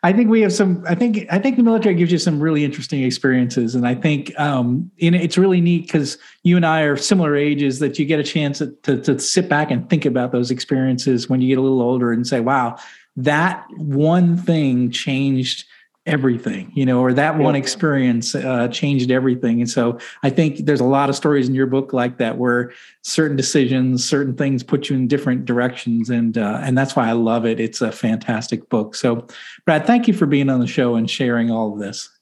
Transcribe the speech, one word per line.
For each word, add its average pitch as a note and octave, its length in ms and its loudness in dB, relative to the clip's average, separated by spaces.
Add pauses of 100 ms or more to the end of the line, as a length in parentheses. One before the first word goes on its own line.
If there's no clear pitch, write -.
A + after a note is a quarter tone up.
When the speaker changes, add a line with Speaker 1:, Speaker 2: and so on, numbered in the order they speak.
Speaker 1:
I F3+ 120 2
think A3 160 4
we A3+ 120 4
have G#3 120 2
some, F#3 340 0
I F3 80 0
think, G#3 340 0
I G3+ 100 2
think C4 180 0
the B3 60 4
military A3 300 4
gives E3+ 160 2
you F3 100 2
some D3+ 200 0
really D3+ 240 0
interesting C#3 400 -4
experiences. B2 720 0
And B2 100 0
I B2 100 0
think, C#3+ 440 -2
um, C#3 500 -2 (120)
and E3+ 120 4
it's F3+ 240 0
really F#3 220 4
neat E3+ 300 2
'cause C#3+ 280 -2 (260)
you F3 120 4
and F3 100 4
I D#3+ 160 2
are D3 140 2
similar D3+ 400 2
ages C#3+ 440 0
that C#3+ 200 -2
you D3 60 2
get D3+ 120 0
a D3 60 0
chance D3 360 -2
to, D3 80 -4 (160)
to, C#3 180 0
to C3+ 180 0
sit - 300 -2
back D3+ 220 0
and A#2+ 180 -4
think D#3+ 160 0
about B2 260 0
those B2 200 -2
experiences B2+ 760 -2
when C3 120 2
you B2+ 80 2
get C3+ 80 2
a C3 40 2
little C3 200 2
older A#2+ 320 0
and A#2+ 120 0
say, B2 140 -2
"Wow, B2 380 0 (400)
that D3+ 480 0 (100)
one D#3+ 600 2
thing C#3+ 520 2
changed." C3 760 -2 (440)
everything, A#2+ 640 -2
you C#3 120 0
know, B2+ 140 2
or B2+ 140 2
that D3+ 240 0
one D3+ 160 2
Speaker 2:
Yeah. - 80 0
Speaker 1:
experience, B2+ 720 0
uh, B2 360 -2
changed B2+ 420 0
everything. B2 500 0
And A#2 80 -2
so A#2+ 300 -2 (240)
I C#3 60 4
think D3+ 360 0
there's C#3+ 140 2
a B2 60 2
lot C3+ 240 2
of C#3 60 -2
stories C#3+ 320 0
in C3 80 0
your C3 120 2
book C3+ 260 -2
like B2 240 -2
that, A2+ 200 -2
where B2 340 0 (320)
certain D3 340 0
decisions, B2+ 680 2
certain C#3 320 -2
things C3+ 280 -2
put - 260 -4
you C#3+ 60 0
in C3 120 0
different C3 380 -2
directions. A#2+ 640 -2
And, A#2 280 0
uh, A2 240 -2
and C3 160 0
that's C3 180 0
why A#2+ 120 0
I A2+ 60 0
love A#2 320 0
it. A2+ 140 -2
It's A2+ 220 -4
a A2+ 100 -2
fantastic A2+ 800 -4
book. G#2+ 260 -2
So, A#2+ 320 -2 (380)
Brad, D3+ 200 2
thank A#3+ 220 2
you A3 60 4
for F3 120 2
being C#3 240 2
on C3 100 2
the A#2+ 80 0
show B2 280 0
and A2+ 140 0
sharing A#2+ 420 0
all A2 220 -2
of G#2 60 -10
this. G#2 300 -10 (120)